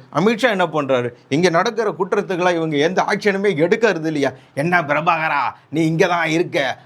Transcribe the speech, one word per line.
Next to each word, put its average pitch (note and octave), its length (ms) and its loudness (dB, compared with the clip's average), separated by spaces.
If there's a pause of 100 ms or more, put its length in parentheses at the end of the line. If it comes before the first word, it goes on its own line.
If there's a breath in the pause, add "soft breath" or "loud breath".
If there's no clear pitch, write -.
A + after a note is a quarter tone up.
(120)
அமித்ஷா A3 380 2
என்ன F#3 160 0
பண்றாரு, C3+ 440 -2 (180 loud breath)
இங்க E3+ 200 2
நடக்கிற G#3 420 0
குற்றத்துக்கெல்லாம் F3+ 640 -2
இவங்க D#3+ 220 -2
எந்த E3+ 260 2
ஆக்ஷனுமே G3+ 460 0
எடுக்கிறது F3+ 580 2
இல்லையா? C#3+ 260 -2 (220 loud breath)
என்ன F3 260 0
பிரபாகரா, D3+ 720 0 (160 soft breath)
நீ D#3+ 160 0
இங்க E3 200 2
தான் E3+ 220 0
இருக்க?" D#3 580 -2